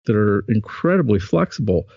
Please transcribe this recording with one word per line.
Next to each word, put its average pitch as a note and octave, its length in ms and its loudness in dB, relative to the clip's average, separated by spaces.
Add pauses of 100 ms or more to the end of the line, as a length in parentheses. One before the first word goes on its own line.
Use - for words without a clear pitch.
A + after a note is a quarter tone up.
that A2 100 0
are G#2 320 2
incredibly A#2+ 720 0
flexible, G2 760 -2